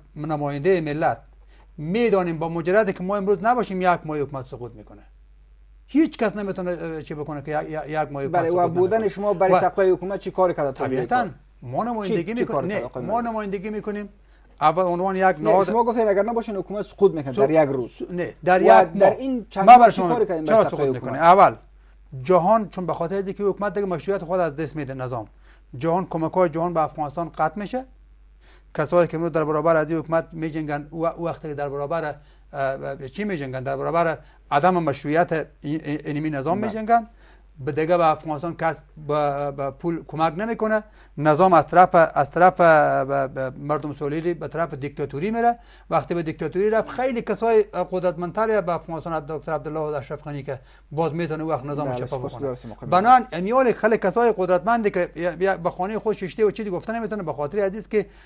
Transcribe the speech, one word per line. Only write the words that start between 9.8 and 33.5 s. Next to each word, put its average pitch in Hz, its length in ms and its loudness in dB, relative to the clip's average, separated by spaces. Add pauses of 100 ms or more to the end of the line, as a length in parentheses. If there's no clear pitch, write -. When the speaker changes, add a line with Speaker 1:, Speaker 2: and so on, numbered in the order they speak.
Speaker 2:
حکومت 180 280 -4
چی 190 100 -10
کار 185 220 2
کرده 147 200 -2
تا 143 120 -6
اینجا 131 120 -2
Speaker 1:
طبیعتاً 131 260 0
Speaker 2:
کار؟ 156 120 -8 (280)
Speaker 1:
ما 135 220 -6
نمایندگی 208 500 -4
Speaker 2:
چی، 240 40 -6
چی 247 60 0
کار 147 180 -4
Speaker 1:
می‌کنیم. 175 80 -4
Speaker 2:
کرده 208 100 -4
Speaker 1:
نه، 120 40 -8
Speaker 2:
آقای 127 200 -10
Speaker 1:
ما 208 140 -2
Speaker 2:
مجید؟ 240 100 -4
Speaker 1:
نمایندگی 208 420 -6
می‌کنیم. 208 380 -8 (520)
اول 160 220 4
عنوان 185 340 0
یک 185 60 0
Speaker 2:
نه، 185 160 4
Speaker 1:
نهاد 165 280 4
Speaker 2:
شما 220 180 2
گفتین 226 240 0
اگر 202 140 2
نباشین 226 340 -4
حکومت 190 260 -6
سقوط 190 300 2
می‌کنه 143 200 -6
Speaker 1:
سو-، 156 80 -2
Speaker 2:
در 208 100 4
یک 156 180 4
روز. 127 220 -4
Speaker 1:
س-، - 200 -12
نه، 175 240 -6 (100)
در 180 140 6
Speaker 2:
و 175 40 2
Speaker 1:
یک 180 60 6
Speaker 2:
در 190 400 8
Speaker 1:
ماه. 202 100 0
Speaker 2:
این 254 320 -4
چند 196 140 -2
Speaker 1:
ما 214 80 12
Speaker 2:
ماه 247 80 12
Speaker 1:
بر 226 100 8
Speaker 2:
چی 165 60 -4
Speaker 1:
شما 185 120 0
Speaker 2:
کار 165 160 2
کردین 165 200 -4
Speaker 1:
چرا 202 120 4
Speaker 2:
برای 180 140 4
Speaker 1:
سقوط 147 100 -6
Speaker 2:
تقویت 135 140 0
Speaker 1:
می‌کنه؟ 127 240 -8
Speaker 2:
حکومت؟ 170 200 8
Speaker 1:
اول 151 160 8 (680)
جهان 185 460 4
چون 185 180 -8
به 160 80 -2
خاطر 170 200 -4
اینکه 196 280 -6
حکومت 196 320 -2
دیگه 202 120 -2
مشروعیت 180 380 -4
خود 180 160 -2
از 156 160 -2
دست 151 200 -6
می‌ده 135 180 -8
نظام. 123 320 -8 (520)
جهان 165 320 0
کمک‌های 170 380 0
جهان 165 260 -4
به 165 60 0
افغانستان 151 480 -4
قطع 156 300 -4
می‌شه. 247 260 -8 (920)
کسایی 165 340 2
که 165 80 -8
امروز 165 160 -4
در 160 120 0
برابر 156 320 2
از 156 140 0
این 165 80 -2
حکومت 160 340 -2
می‌جنگن، 156 580 -6
او، 160 160 -4
او 165 200 -4
وقتی 160 220 -8
که 151 60 -8
در 143 140 -6
برابر، 143 360 -6
اه، 151 100 -6 (380)
اه، 139 560 -6
چی 196 160 -8
می‌جنگن؟ 139 380 -6